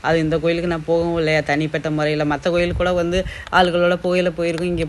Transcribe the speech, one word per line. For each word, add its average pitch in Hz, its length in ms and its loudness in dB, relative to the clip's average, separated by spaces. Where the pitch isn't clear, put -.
அது 160 160 2
இந்த 160 200 0
கோயிலுக்கு 170 360 0
நான் 160 140 -6
போகவும் 170 300 0
இல்லையா 156 260 2
தனிப்பட்ட 151 460 -2
முறையில. 151 360 0
மத்த 147 240 -2
கோயிலுக்கு 175 320 0
கூட 180 100 2
வந்து 175 280 0
ஆளுகளோட 175 480 4
போகையில 180 340 0
போயிருக்கோம், 170 380 -2
இங்க 165 160 -2